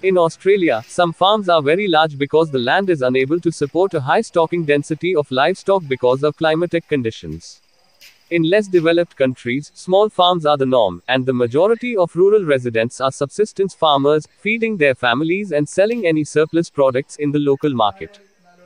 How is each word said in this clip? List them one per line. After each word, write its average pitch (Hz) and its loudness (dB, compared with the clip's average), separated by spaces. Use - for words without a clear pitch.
In 185 2
Australia, 165 0
some 175 0
farms 196 2
are 170 4
very 170 0
large 156 2
because 151 2
the 135 -2
land 165 0
is 151 0
unable 131 0
to 170 -2
support 165 -2
a 156 -2
high 151 0
stocking 175 -2
density 147 -2
of 147 -2
livestock 180 0
because 127 0
of 147 -2
climatic 165 -2
conditions. 110 -8
In 170 0
less 196 2
developed 170 0
countries, 131 -4
small 196 2
farms 180 2
are 147 2
the 135 0
norm, 107 0
and 131 0
the 131 -2
majority 180 0
of 175 -2
rural 196 2
residents 123 -2
are 135 0
subsistence 196 -4
farmers, 147 2
feeding 220 -4
their 143 2
families 160 -2
and 147 -2
selling 214 -2
any 156 0
surplus 160 -2
products 135 -2
in 147 -4
the 147 0
local 143 0
market. 104 -4